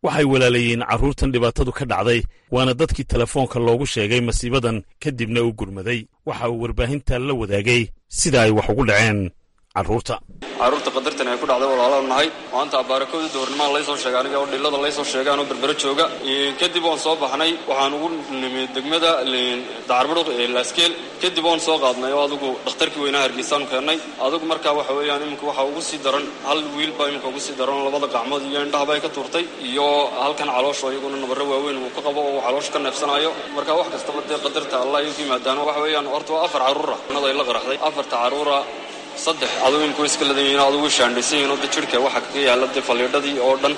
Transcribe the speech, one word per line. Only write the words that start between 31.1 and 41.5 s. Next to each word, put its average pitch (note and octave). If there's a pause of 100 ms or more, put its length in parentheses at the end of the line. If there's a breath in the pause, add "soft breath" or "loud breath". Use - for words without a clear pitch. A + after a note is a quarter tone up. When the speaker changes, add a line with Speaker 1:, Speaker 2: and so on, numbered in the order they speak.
Speaker 2:
nabarro C3
waaweyn C#3
uu B2+
ka D#3
qabo C#3+
oo C#3
caloosha C3+
ka D3+
neefsanayo. C#3+ (220)
Marka C#3+
wax F3
kastaba -
dee -
qadarta C#3
Allah C3+
ayuu D3
ku D3+
yimaadaan. C3
Waxa D3
weeyaan D3+
horta D3
waa D#3+
afar D3
carruur C#3+
ah, -
nada C#3
ay C3+
la C#3+
qaraxday. B2
Afarta D3
carruur C3+
ah, C#3 (520)
saddex D3+
adigu C#3
iminka D3
way D3
iska -
ladan C#3
yihiin, C#3
adigu C#3+
way D3+
shaandhaysan A#2+
yihiin, C#3